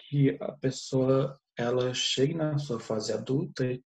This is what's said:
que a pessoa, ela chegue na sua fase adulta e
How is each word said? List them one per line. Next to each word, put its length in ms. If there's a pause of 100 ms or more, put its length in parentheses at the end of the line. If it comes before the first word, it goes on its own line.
que 380
a 100
pessoa, 880 (180)
ela 360
chegue 400
na 240
sua 220
fase 320
adulta 540
e 220